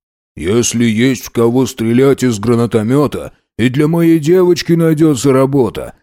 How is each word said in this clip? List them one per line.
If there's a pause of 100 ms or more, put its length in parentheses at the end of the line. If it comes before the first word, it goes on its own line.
(360)
"Если
есть
в
кого
стрелять
из
гранатомёта, (260)
и
для
моей
девочки
найдётся
работа",